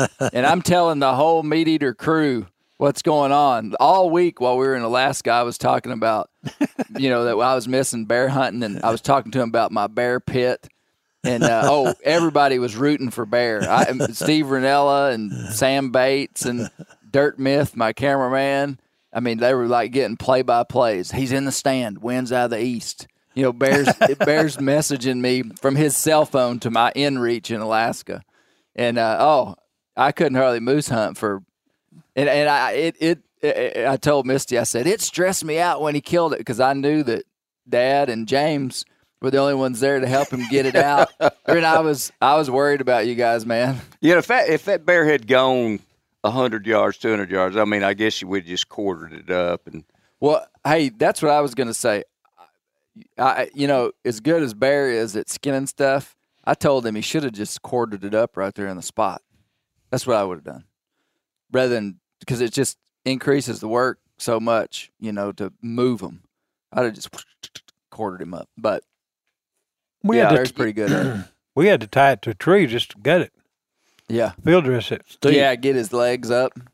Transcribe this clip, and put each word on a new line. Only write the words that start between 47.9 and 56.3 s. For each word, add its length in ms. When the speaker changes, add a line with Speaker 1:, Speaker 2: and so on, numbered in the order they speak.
Speaker 3:
guess 280
you 80
would 160
just 220
quartered 460
it 160
up. 380
And 160
Speaker 2:
Well, 260
hey, 240
that's 320
what 100
I 100
was 140
gonna 180
say. 300
I, 360
you 140
know, 240
as 140
good 220
as 120
Bear 360
is 260
at 140
skinning 380
stuff, 480